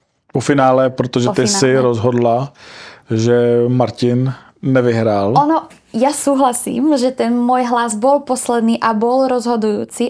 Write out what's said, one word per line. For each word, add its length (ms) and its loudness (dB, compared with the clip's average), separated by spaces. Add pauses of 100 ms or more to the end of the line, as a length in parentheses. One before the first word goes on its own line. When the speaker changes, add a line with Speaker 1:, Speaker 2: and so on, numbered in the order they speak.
(320)
Speaker 1:
Po 80 0
finále, 500 4
protože 380 -2
Speaker 2:
Po 80 -2
Speaker 1:
ty 80 0
si 320 2
Speaker 2:
finále. 60 2
Speaker 1:
rozhodla, 560 0 (720)
že 560 2
Martin 640 0 (320)
nevyhrál. 760 0
Speaker 2:
Ono, 300 0 (260)
ja 220 0
súhlasím, 840 0
že 140 0
ten 240 -2
môj 320 0
hlas 320 -2
bol 240 2
posledný 560 -2
a 160 0
bol 320 0
rozhodujúci, 840 -2